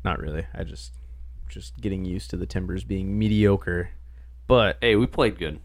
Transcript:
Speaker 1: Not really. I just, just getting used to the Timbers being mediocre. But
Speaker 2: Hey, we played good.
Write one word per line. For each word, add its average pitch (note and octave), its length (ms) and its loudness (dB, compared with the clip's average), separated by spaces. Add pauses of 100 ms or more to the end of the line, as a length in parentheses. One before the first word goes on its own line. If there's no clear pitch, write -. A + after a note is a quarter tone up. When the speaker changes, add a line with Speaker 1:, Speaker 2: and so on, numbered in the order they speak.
Speaker 1:
Not F#2 140 0
really. D2+ 340 -4
I F2 120 -8
just, - 300 -12 (540)
just - 320 -12
getting F#2+ 260 -2
used F#2 260 -6
to F#2 60 -4
the F2 100 -4
Timbers F#2 360 -4
being G2 360 -2
mediocre. G2+ 720 4 (560)
But A#2 340 6
Speaker 2:
Hey, A#2 140 6
we A2+ 100 6
played A2+ 320 2
good. D2+ 280 -4